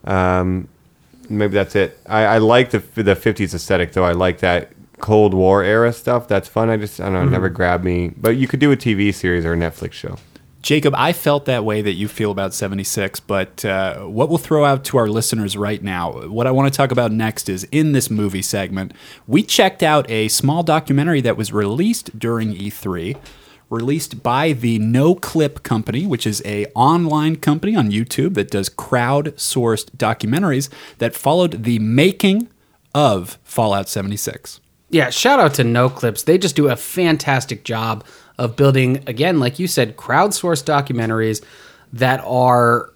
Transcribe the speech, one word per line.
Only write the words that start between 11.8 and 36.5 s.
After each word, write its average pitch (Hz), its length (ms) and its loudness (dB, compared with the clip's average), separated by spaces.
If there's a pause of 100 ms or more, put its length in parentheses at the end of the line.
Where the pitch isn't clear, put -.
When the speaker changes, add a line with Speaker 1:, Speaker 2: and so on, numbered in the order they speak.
Speaker 3:
that 104 120 -2
you 101 160 -6
feel 107 200 -4
about 98 240 -4
seventy-six, 98 680 -6
but, 95 420 -4
uh, 95 380 -2
what 107 260 -2
we'll 139 100 0
throw 147 280 2
out 135 200 2
to 135 120 -2
our 113 100 4
listeners 107 480 -2
right 101 260 -4
now, 90 300 -4 (160)
what 113 180 -2
I 127 60 2
wanna 135 200 2
talk 139 200 0
about 120 220 0
next 110 340 -2
is, 95 240 -6
in 151 220 2
this - 180 0
movie 101 300 -2
segment, 95 500 -4 (360)
we 135 160 2
checked - 380 0
out 151 300 2
a 110 160 0
small 151 360 0
documentary 151 580 2
that 117 160 0
was 104 160 -6
released 110 680 -2
during 113 320 -2
E 98 180 -8
three, 95 460 -6 (540)
released 135 520 -4
by 135 300 0
the 117 280 0
No 131 360 4
Clip - 480 -2
Company, 120 420 -2
which 127 220 -2
is 104 160 -4
a 104 220 -4 (100)
online 156 600 2
company 165 360 0
on 127 160 2
YouTube 127 440 -2
that 101 180 -2
does 98 180 -2
crowdsourced 127 1300 -2
documentaries 135 720 0 (300)
that 117 180 -2
followed 160 480 0
the 117 160 0
making 190 680 2 (440)
of 107 520 0
Fallout 101 420 0
seventy-six. - 720 -8 (300)
Speaker 4:
Yeah, 143 220 2
shout 269 280 4
out 151 160 4
to 131 80 2
No 120 260 2
Clips. 120 340 -4
They 175 140 4
just 185 200 -2